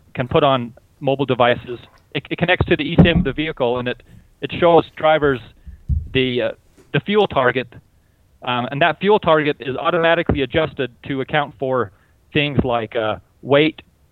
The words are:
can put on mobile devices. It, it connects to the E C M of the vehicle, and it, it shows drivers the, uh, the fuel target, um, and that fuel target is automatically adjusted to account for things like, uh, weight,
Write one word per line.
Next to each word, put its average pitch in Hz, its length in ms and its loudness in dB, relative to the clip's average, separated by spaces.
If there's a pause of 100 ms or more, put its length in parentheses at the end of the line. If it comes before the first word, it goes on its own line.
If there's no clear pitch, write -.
(140)
can 127 140 -6
put 156 160 2
on 127 300 2 (260)
mobile 135 260 -2
devices. 120 540 0 (340)
It, 151 160 -6
it 165 80 -8
connects 175 280 0
to 180 100 0
the 160 80 -2
E 165 180 -6
C 180 60 6
M 170 120 2
of 180 40 0
the 135 80 -2
vehicle, 127 480 -2
and 123 80 -6
it, 123 160 -8 (380)
it 131 100 -8
shows 170 320 4 (140)
drivers 151 420 2 (720)
the, 127 300 0
uh, 110 100 -2 (400)
the 143 80 2
fuel 202 300 0
target, 123 400 0 (720)
um, 123 300 -4
and 139 100 -2
that 165 180 2
fuel 202 200 2
target 151 420 2
is 131 160 -8
automatically 165 640 0
adjusted 139 520 -4 (100)
to 139 180 -6
account 151 360 -4
for 127 360 -2 (400)
things 143 320 -2
like, 117 280 -4
uh, 107 260 -4 (220)
weight, 143 420 0 (280)